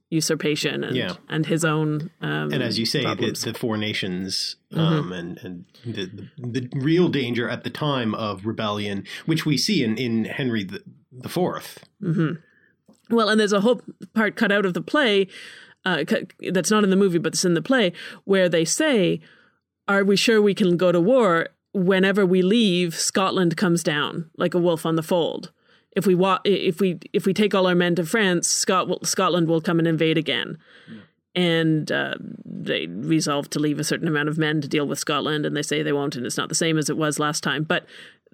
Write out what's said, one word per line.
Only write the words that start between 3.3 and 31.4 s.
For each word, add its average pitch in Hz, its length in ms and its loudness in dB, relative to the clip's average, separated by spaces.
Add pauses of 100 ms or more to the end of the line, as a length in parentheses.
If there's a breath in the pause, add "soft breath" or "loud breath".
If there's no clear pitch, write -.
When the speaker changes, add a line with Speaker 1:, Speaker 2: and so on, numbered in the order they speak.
Speaker 2:
the 113 100 -6
four 110 240 -4
nations, 95 800 -6 (160)
Speaker 1:
Mm-hmm. - 80 -4
Speaker 2:
um, 90 320 0
and, 87 240 -10
and 87 280 -14 (200)
the, 104 200 -8 (320)
the, 123 220 -6
the 123 100 -8 (120)
real 165 260 4
danger 120 400 -2
at 120 160 -8
the 123 60 -6
time 127 460 -2
of 101 300 -6
rebellion, 104 600 -4 (220 loud breath)
which 160 180 -2
we 151 120 2
see 196 240 0
in, 110 160 0
in 117 280 -2
Henry 113 400 -4
the, 98 180 -12 (260)
the 127 200 -14
Fourth. - 560 -6 (180)
Speaker 1:
Mm-hmm. 160 300 0 (800 soft breath)
Well, 226 180 2
and 214 100 4
there's 208 140 2
a 202 80 4
whole 240 200 2 (320)
part 214 220 0
cut 208 160 2
out 202 160 2
of 175 80 -2
the 170 80 -6
play, 208 440 2 (560 loud breath)
uh, 165 240 0
cu-, - 200 -2 (240)
that's 180 180 0
not 214 140 4
in 190 80 4
the 185 40 4
movie, 190 220 4
but 156 160 -2
it's - 100 -2
in 175 120 4
the 160 80 0
play, 233 280 2 (340 loud breath)
where 190 220 4
they 165 180 2
say, 190 540 2 (680 soft breath)
"Are 196 160 2
we 196 120 4
sure 220 280 4
we 208 100 4
can 180 240 2
go 180 140 4
to 170 100 4
war? 190 460 4 (260)
Whenever 190 500 4
we 180 200 4
leave, 180 500 4
Scotland 180 640 0
comes 170 240 2
down 151 560 -2
like 175 160 0
a 180 60 2
wolf 170 260 2
on 165 100 0
the 160 60 0
fold. 170 500 -2 (420 soft breath)
If 185 120 0
we 190 80 6
wa-, 185 320 4
i-, 196 40 2
if 185 300 0
we, 185 200 0 (120)
if 196 140 0
we 190 80 4
take 208 220 2
all 185 100 4
our 180 80 4
men 175 220 4
to 170 100 0
France, 185 420 2
Scot-, - 400 0
will, 175 160 -4
Scotland 175 440 2
will 165 140 2
come 165 180 0
and 160 80 2
invade 160 320 2
again." 143 400 -4 (280 loud breath)
Speaker 2:
Yeah. 110 120 -18 (340 loud breath)
Speaker 1:
And, 165 580 2